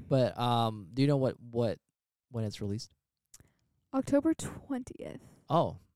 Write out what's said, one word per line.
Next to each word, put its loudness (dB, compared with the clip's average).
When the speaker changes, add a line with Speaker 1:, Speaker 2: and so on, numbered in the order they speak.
Speaker 1:
But, 2
um, 0
do 0
you 6
know 4
what, 0
what, 0
when -4
it's -6
released? -6
Speaker 2:
October 2
twentieth. -10
Speaker 1:
Oh. 2